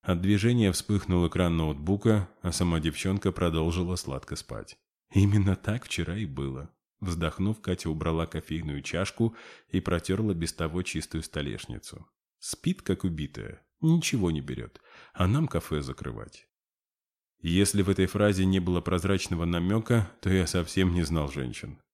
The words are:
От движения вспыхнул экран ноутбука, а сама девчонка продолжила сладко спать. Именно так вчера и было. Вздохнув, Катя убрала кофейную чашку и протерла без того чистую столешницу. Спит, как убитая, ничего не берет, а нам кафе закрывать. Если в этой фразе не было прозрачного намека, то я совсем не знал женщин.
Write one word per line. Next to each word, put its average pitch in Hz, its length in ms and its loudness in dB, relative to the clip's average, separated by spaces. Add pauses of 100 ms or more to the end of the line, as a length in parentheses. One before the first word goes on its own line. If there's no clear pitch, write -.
От 87 180 0
движения 104 520 4
вспыхнул 90 560 2
экран 87 280 2
ноутбука, 87 720 2 (140)
а 90 80 -2
сама 85 300 2
девчонка 95 500 -2
продолжила 85 640 0
сладко 69 400 -8
спать. - 420 -12 (360)
Именно 98 440 4
так 110 280 -6
вчера 87 320 -6
и 107 100 -6
было. 69 440 -8 (300)
Вздохнув, 90 600 -2
Катя 87 300 -4
убрала 80 360 -2
кофейную 78 560 -6
чашку 98 540 -2 (320)
и 92 120 0
протерла 95 540 0
без 82 180 -2
того 82 300 -4
чистую 80 400 -6
столешницу. - 840 -8 (320)
Спит, - 440 -4
как - 220 -2
убитая, - 580 -6 (180)
ничего 151 500 2
не 78 100 0
берет, - 400 -10 (320)
а 90 140 2
нам 139 200 2
кафе 78 360 -2
закрывать. 65 680 -10 (920)
Если 95 420 4
в 95 80 2
этой 92 160 4
фразе 101 400 2
не 95 140 4
было 87 200 0
прозрачного 90 640 0
намека, 98 680 0 (100)
то 92 100 0
я 92 160 4
совсем 90 480 2
не 87 80 4
знал 78 260 0
женщин. 67 520 -8 (140)